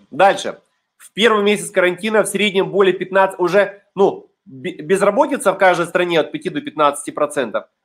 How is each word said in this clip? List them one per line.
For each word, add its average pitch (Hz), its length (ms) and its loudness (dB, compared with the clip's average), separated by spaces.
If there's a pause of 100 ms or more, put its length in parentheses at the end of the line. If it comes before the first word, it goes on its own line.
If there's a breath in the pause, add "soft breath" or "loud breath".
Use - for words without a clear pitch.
(100)
Дальше. 160 500 0 (360)
В - 160 -20
первый 220 300 2
месяц 202 280 0
карантина 185 520 0
в 180 60 -4
среднем 190 420 -2
более 185 240 2
пятнадцать, 190 460 0
уже, 180 420 0 (120)
ну, - 360 0 (160)
бе-, 131 340 -12
безработица 202 720 0
в - 60 -8
каждой 175 280 4
стране 175 340 0
от 147 120 -4
пяти 160 160 -10
до 147 140 -6
пятнадцати 143 480 -2
процентов, 131 560 -4 (180)